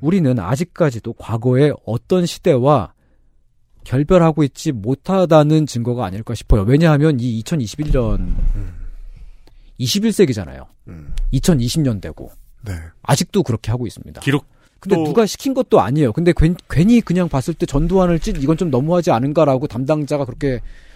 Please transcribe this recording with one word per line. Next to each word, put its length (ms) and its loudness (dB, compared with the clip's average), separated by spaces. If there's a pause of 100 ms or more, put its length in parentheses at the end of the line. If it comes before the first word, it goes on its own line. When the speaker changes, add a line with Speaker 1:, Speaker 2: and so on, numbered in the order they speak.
Speaker 1:
우리는 360 2
아직까지도 760 -2
과거의 600 0 (120)
어떤 420 -2
시대와 680 0 (920)
결별하고 580 2
있지 300 -2
못하다는 920 2
증거가 400 -4
아닐까 280 -8
싶어요. 280 2
왜냐하면 580 4
이 180 -2
이천이십일 540 -4
년, 420 0 (220)
Speaker 2:
음. 160 -8 (1040)
Speaker 1:
이십일 340 0
세기잖아요. 540 0 (220)
Speaker 2:
음. 260 -12 (160)
Speaker 1:
이천이십 520 0
년 180 -2
되고. 320 -14 (320)
Speaker 2:
네. 80 -10 (300)
Speaker 1:
아직도 420 0
그렇게 260 -4
하고 160 -4
있습니다. 360 -16
Speaker 3:
기록 240 -2 (340)
Speaker 1:
근데 160 0
Speaker 3:
또 80 0
Speaker 1:
누가 200 2
시킨 300 -4
것도 260 2
아니에요. 320 0
근데 240 2
괜-, 200 2 (120)
괜히 320 4
그냥 280 0
봤을 260 -4
때 100 -4
"전두환을 540 2
찢, 240 -4
이건 160 2
좀 120 -2
너무하지 420 0
않은가?"라고 540 0
담당자가 600 -4
그렇게 340 -6 (360)